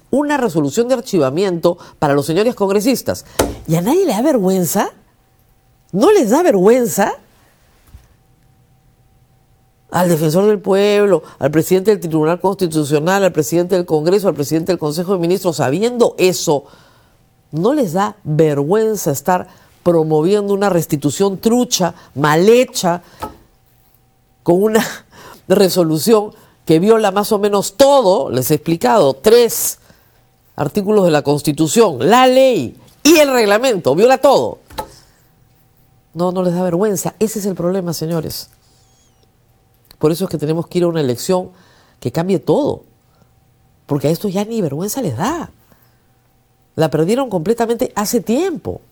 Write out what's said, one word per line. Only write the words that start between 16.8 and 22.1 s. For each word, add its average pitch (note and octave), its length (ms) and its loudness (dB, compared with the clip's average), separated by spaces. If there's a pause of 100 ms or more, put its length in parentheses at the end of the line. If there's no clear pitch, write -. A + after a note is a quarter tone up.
¿no F3+ 220 -2
les A#3+ 200 -2
da G3+ 300 -2
vergüenza D#3 880 0
estar F3+ 360 -2 (360)
promoviendo F3 680 0
una G3 160 0
restitución E3+ 680 -2
trucha, A3+ 560 -2 (220)